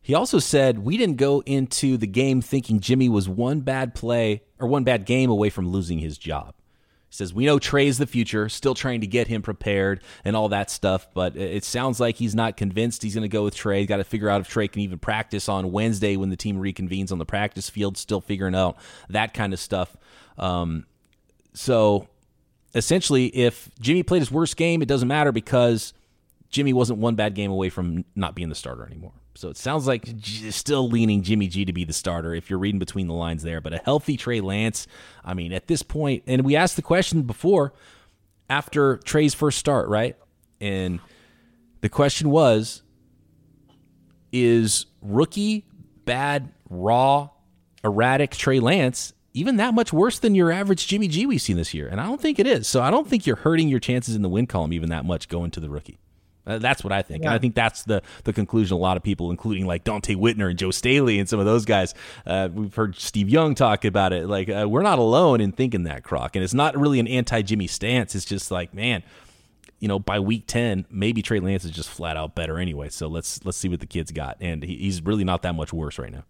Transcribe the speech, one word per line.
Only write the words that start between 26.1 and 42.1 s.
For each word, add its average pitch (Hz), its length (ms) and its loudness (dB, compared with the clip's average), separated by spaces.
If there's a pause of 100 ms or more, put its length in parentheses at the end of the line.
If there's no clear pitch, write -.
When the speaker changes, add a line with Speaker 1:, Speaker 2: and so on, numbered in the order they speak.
Speaker 1:
Jimmy 139 240 0
wasn't 123 260 2
one 113 160 2
bad 104 200 0
game 101 160 -2
away 95 180 0
from 90 380 -4 (100)
not 90 180 -4
being 87 140 -6
the 78 60 -6
starter 62 320 -12
anymore. 85 260 -16 (220)
So - 140 -12
it 76 80 -14
sounds 139 300 -2
like 120 320 0
J-, 107 320 -10
still 135 400 0
leaning 110 320 4
Jimmy 101 260 2
G 92 160 -2
to 92 80 -4
be 87 120 -4
the 80 100 -6
starter 85 400 -4
if - 160 -8
you're 95 80 -2
reading 98 200 0
between 92 280 -4
the 82 80 -4
lines 82 280 -4
there. 82 200 -8
But 78 100 -8
a 82 60 -6
healthy 143 400 -2
Trey 117 240 -4
Lance, 104 440 -2 (380)
I 90 80 -10
mean, 90 220 -6
at - 140 -8
this 165 140 0
point, 147 440 -2
and 127 160 2
we 139 120 2
asked 170 220 2
the 165 60 -4
question 131 400 2
before, 139 500 2 (800)
after 139 480 2
Trey's 151 340 2
first 151 260 0
start, 135 300 2
right? 107 280 0 (440)
And 92 400 -4 (800)
the 107 80 -2
question 143 400 2